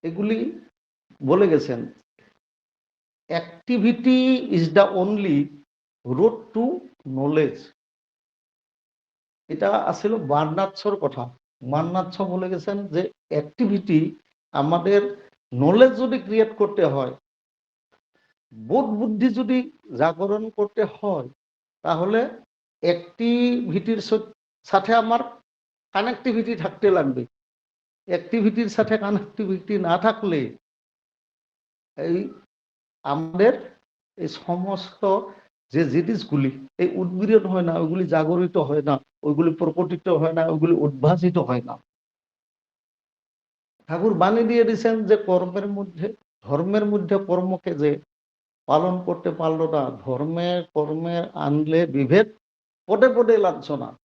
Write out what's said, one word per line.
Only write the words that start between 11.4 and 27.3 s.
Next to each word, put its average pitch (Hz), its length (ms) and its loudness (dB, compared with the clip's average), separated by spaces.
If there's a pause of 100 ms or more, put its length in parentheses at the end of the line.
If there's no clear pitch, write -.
বার্নার্ড 165 460 -2
শ - 120 -10
বলে 185 280 -4
গেছেন 196 380 -6
যে 160 240 -4 (180)
অ্যাক্টিভিটি 160 840 0 (360)
আমাদের 175 760 0 (240)
নলেজ 190 440 6
যদি 254 220 -2
ক্রিয়েট 220 380 0
করতে 202 280 2
হয়, 131 300 -2 (1400)
বোধ 123 320 0
বুদ্ধি 214 440 0
যদি 247 420 -2 (260)
জাগরণ 196 520 0
করতে 214 340 -2
হয়, 165 460 -6 (520)
তাহলে 190 480 -2 (520)
অ্যাক্টিভিটির 226 1160 -2
স-, 220 340 -2 (320)
সাথে 220 320 2
আমার 233 440 0 (520)
কানেক্টিভিটি 226 640 -2
থাকতে 190 360 0
লাগবে। 135 340 0 (800)